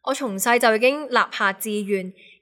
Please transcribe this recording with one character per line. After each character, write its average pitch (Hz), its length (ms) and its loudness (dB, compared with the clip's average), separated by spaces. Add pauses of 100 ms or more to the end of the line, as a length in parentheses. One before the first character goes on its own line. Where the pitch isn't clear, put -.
我 262 100 -2
從 226 240 -6
細 240 200 2
就 233 180 4
已 214 40 0
經 269 300 2
立 240 80 2 (140)
下 196 200 0
志 196 180 -8
願， 196 440 -4 (280)